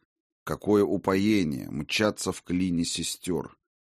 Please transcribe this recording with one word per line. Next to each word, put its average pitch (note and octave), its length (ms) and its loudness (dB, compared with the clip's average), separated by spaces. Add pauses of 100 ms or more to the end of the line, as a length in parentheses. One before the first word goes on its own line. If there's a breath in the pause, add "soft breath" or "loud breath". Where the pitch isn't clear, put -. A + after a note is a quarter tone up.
(440)
какое G2+ 400 2
упоение F#2+ 880 0
мчаться F#2 600 -2
в - 100 -8
клине F2 420 0
сестер. - 760 -6 (220)